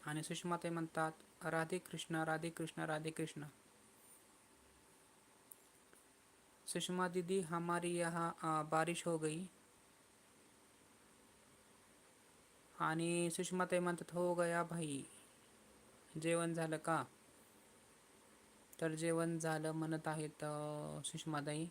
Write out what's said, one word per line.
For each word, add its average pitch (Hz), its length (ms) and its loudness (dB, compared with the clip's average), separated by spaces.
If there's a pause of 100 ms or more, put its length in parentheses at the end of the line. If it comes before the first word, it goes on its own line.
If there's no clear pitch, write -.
आणि 151 180 -2
सुषमाताई 170 480 -2
म्हणतात, 160 400 0 (340)
"राधे 160 320 2
कृष्ण, 165 380 -6
राधे 160 340 0
कृष्ण, 165 320 -4
राधे 160 300 -2
कृष्ण." 156 320 -4 (3250)
सुषमा 180 400 0
दीदी, 180 320 0
"हमारी 170 560 0
यहाँ, 170 360 2 (100)
अ, 156 220 2
बारिश 160 440 2
हो 170 100 2
गई." 156 280 -2 (3250)
आणि 170 520 4
सुषमाताई 180 480 2
म्हणतात, 175 340 0
"हो 175 200 4
गया 170 300 4
भाई." 165 400 -2 (1160)
जेवण 170 320 2
झालं 160 240 0
का? 156 260 2 (1800)
तर 165 100 2
जेवण 165 480 2
झालं 156 320 0
म्हणत 160 360 -2
आहेत, 156 360 -4
अ, 151 640 -4
सुषमाताई. 151 640 -2